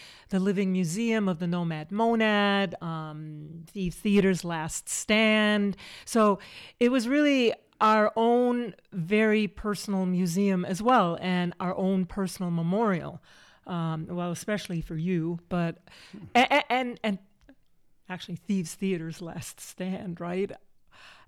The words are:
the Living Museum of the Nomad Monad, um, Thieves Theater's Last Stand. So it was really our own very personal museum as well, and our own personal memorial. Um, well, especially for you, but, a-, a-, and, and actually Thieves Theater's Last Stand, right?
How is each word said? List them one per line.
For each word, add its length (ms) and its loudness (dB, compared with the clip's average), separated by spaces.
the 100 0
Living 320 2
Museum 560 0
of 100 -2
the 80 -4
Nomad 460 -4
Monad, 920 2
um, 880 -10
Thieves 280 -6
Theater's 480 4
Last 460 -6
Stand. 840 2
So 340 4
it 100 6
was 180 2
really 460 4
our 360 6
own 580 2
very 540 2
personal 580 -4
museum 600 2
as 180 -4
well, 380 4
and 400 -2
our 160 -4
own 280 0
personal 460 -6
memorial. 720 -2
Um, 440 -6
well, 220 -4
especially 500 -6
for 140 -8
you, 420 -2
but, 300 -2
a-, 60 6
a-, 220 2
and, 300 -2
and 160 -2
actually 280 -10
Thieves 380 -4
Theater's 480 -6
Last 380 -12
Stand, 600 -8
right? 300 -4